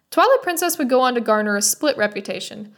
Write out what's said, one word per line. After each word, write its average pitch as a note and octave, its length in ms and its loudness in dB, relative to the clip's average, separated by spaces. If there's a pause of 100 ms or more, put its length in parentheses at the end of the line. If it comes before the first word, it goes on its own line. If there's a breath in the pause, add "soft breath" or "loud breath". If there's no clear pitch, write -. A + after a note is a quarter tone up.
Twilight A#4+ 320 4
Princess F4 360 -2
would C4+ 120 -2
go B3+ 120 4
on B3+ 140 2
to A#3+ 60 -2
garner G#3+ 360 0
a G3+ 40 -4
split - 360 0
reputation, G#3 800 -6